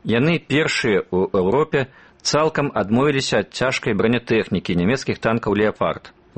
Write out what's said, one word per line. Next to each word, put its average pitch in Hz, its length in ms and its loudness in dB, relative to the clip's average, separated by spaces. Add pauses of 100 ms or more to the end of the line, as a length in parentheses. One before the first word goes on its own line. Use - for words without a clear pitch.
яны 143 320 2
першыя 131 720 0
ў 92 240 2
Еўропе 131 560 0 (320)
цалкам 151 480 0
адмовіліся 123 720 0
ад - 80 -16
цяжкай 127 400 -2
бранятэхнікі 104 880 0
нямецкіх 107 400 -2
танкаў 113 400 0
«Леапард». 101 560 -2 (220)